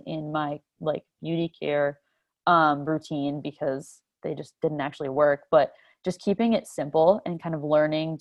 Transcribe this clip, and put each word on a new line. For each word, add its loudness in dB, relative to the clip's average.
in -8
my, -4
like, -2
beauty -2
care, -2
um, 4
routine -4
because -8
they -6
just -14
didn't -2
actually -8
work. 2
But 4
just -4
keeping 0
it -2
simple 2
and -6
kind -6
of -6
learning 0